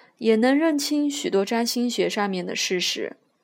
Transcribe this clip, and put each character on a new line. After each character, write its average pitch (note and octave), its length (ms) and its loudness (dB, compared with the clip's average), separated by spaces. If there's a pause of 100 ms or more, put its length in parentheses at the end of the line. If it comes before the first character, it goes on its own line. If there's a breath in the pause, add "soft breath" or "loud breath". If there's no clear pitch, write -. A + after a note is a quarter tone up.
(200 soft breath)
也 A3 180 4
能 C4 200 4
认 D#4 220 2
清 D4 320 0
许 - 180 -4
多 G3 160 2
占 A#3 220 0
星 A#3+ 240 -2
学 F3+ 180 0
上 G#3 220 -2
面 F3+ 160 -4
的 - 80 -6
事 - 240 -2
实。 - 380 -4 (280)